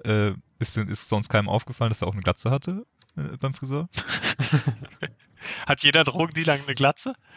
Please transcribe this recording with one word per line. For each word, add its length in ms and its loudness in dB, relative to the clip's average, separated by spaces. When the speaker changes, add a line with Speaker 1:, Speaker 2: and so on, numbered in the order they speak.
Speaker 1:
äh, 280 2
ist, 180 -4
ist 320 -4
sonst 200 0
keinem 200 2
aufgefallen, 420 0
dass 120 -2
er 60 -2
auch 60 -2
eine 80 -6
Glatze 280 0
hatte, 340 -4
äh, 220 -8
beim 160 -4
Friseur? 380 -6
Speaker 2:
<laughs> 1200 -2
Hat 160 2
jeder 220 6
Drogendealer 500 0
eine 200 -6
Glatze? 400 2